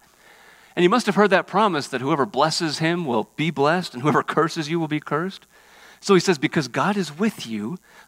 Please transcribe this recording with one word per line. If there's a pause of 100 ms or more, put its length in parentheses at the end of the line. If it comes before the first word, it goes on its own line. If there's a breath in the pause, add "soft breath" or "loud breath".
(760 soft breath)
And
you
must
have
heard
that
promise
that
whoever
blesses
him
will
be
blessed
and
whoever
curses
you
will
be
cursed. (560 loud breath)
So
he
says,
"Because
God
is
with
you, (320 soft breath)